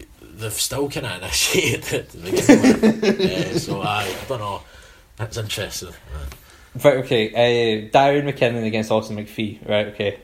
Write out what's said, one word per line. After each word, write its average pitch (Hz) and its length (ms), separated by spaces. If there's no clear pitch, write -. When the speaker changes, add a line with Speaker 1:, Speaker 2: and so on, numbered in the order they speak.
Speaker 1:
they've 107 320
still 139 360
kinda 127 280
<laughs> - 0
initiated - 760
it - 180
to - 60
begin 220 840
with. 185 540
Uh, 165 40
so, 110 220
aye, 101 320
I - 40
don't 127 120
know. 101 220
That's 113 200
interesting. 101 520
Speaker 2:
Right, 143 140
okay, 120 360
uh, 117 560
Darren 143 420
McKinnon 120 340
against 110 260
Austin 110 260
McPhee, 104 500
right, 104 200
okay, 101 360